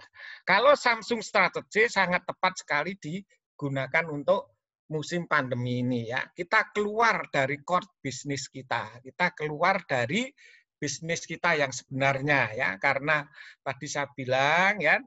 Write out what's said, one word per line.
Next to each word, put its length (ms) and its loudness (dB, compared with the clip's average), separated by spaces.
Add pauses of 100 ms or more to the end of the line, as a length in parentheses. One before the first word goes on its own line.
(480)
kalau 240 6
Samsung 480 2
strategi 720 0
sangat 320 2
tepat 400 -4
sekali 320 -2
digunakan 1120 -4
untuk 480 0 (320)
musim 400 -4
pandemi 560 0
ini, 320 -2
ya. 160 -2
Kita 400 0
keluar 560 0
dari 320 0
core 400 -2
bisnis 480 -8
kita, 560 -8
kita 320 -4
keluar 480 0
dari 480 -2 (440)
bisnis 480 -6
kita 320 0
yang 160 0
sebenarnya, 880 0
ya, 160 0
karena 480 0 (400)
tadi 240 -8
saya 240 -4
bilang, 720 2
ya, 240 4